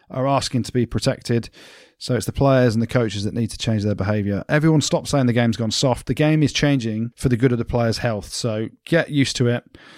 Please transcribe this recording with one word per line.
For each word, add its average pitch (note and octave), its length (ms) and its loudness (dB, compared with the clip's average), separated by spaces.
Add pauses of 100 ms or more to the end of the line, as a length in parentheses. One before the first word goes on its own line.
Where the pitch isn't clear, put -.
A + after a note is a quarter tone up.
are C3 180 -2
asking C3 360 0
to - 100 -10
be A#2+ 120 2
protected. - 640 -2 (480)
So - 180 -4
it's A2 100 -2
the - 80 -4
players B2+ 420 4
and A#2 60 2
the A2+ 60 0
coaches G#2 360 -2
that A2+ 100 -4
need A2 180 -2
to - 60 -12
change A2 260 -2
their G#2 120 0
behaviour. G2+ 540 -2
Everyone D3+ 320 4
stop C3+ 260 -2
saying C3+ 200 0
the A#2 60 2
game's A#2 220 2
gone A2+ 160 -2
soft. - 360 -2
The B2+ 60 -2
game D3+ 300 2
is C3+ 80 2
changing A#2 640 0
for C3+ 140 -2
the A#2+ 80 2
good B2 160 4
of A#2+ 40 2
the A#2 60 -2
players' A#2 360 0
health. G#2+ 340 -4
So A2 340 -4 (180)
get E3 260 0
used C#3 260 0
to B2 100 2
it. A#2+ 160 0 (340)